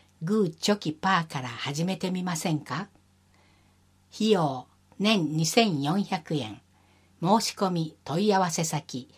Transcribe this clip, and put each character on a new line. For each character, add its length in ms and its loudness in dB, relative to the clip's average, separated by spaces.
グ 240 0
ー 100 -4
チ 160 0
ョ 60 2
キ 140 -6
パ 360 0
ー 0 -
か 140 -10
ら 80 -8
始 360 -6
め 120 -4
て 140 -4
み 100 -4
ま 140 -4
せ 160 -2
ん 80 0
か？ 300 -8
費 180 4
用、 360 2
年 360 2
二 100 2
千 360 4
四 220 0
百 320 -6
円。 260 -6
申 200 4
し 140 -4
込 140 0
み、 340 -2
問 240 -2
い 60 6
合 60 4
わ 120 0
せ 120 -2
先、 540 -6